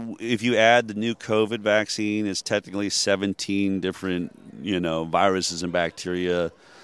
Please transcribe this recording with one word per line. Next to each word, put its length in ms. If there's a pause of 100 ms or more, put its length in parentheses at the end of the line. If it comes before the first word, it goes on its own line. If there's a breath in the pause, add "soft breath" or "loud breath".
(200)
if 220
you 140
add 320
the 80
new 180
covid 460
vaccine, 680
it's 160
technically 480
seventeen 920
different, 520 (280)
you 200
know, 240
viruses 580
and 100
bacteria, 800 (320 loud breath)